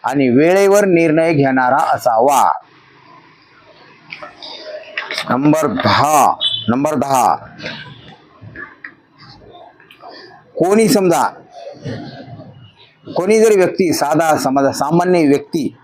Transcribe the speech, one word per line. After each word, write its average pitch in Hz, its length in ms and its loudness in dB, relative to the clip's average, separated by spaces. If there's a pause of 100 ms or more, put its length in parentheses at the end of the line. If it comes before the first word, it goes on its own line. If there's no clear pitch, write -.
आणि 131 240 0
वेळेवर 196 560 4
निर्णय 165 480 2
घेणारा 131 440 2
असावा. 123 760 2 (2750)
नंबर 147 380 0
दहा, 120 680 2 (340)
नंबर 143 260 -2
दहा, 127 420 0 (3250)
कोणी 202 320 2
समजा, 170 340 2 (1900)
कोणी 214 280 2
जर 214 120 4
व्यक्ती, 180 360 0
साधा 156 440 0
समाज, 135 420 0
सामान्य 170 480 0
व्यक्ती 139 580 -2